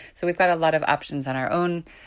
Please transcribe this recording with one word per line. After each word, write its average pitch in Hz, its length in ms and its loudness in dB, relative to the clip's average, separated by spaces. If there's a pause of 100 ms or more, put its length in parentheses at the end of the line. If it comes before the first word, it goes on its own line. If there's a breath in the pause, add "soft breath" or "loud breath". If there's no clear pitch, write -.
(140 loud breath)
So - 120 -8
we've 175 120 0
got 180 120 4
a 170 60 4
lot 160 200 2
of 151 80 0
options 143 440 -2
on 131 80 -4
our 131 160 -2
own 175 320 0 (240 loud breath)